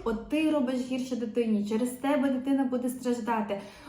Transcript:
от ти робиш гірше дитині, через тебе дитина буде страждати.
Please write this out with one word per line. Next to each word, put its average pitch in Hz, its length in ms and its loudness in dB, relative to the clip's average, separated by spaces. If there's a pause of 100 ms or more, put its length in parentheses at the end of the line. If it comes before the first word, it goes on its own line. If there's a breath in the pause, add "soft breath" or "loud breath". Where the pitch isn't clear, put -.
от 220 260 -2
ти 311 220 2
робиш 262 240 2
гірше 254 400 -2
дитині, 220 540 0
через 226 200 2
тебе 277 400 2
дитина 269 340 2
буде 247 260 0
страждати. 226 720 -2 (280 loud breath)